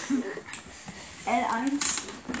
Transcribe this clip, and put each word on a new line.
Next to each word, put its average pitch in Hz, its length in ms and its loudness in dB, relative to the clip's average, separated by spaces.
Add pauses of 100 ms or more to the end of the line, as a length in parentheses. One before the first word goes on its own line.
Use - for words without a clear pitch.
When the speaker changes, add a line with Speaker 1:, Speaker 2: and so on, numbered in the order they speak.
Speaker 1:
<laughs> - 1300 -4
Speaker 2:
L 240 260 4
eins, 269 440 4 (440)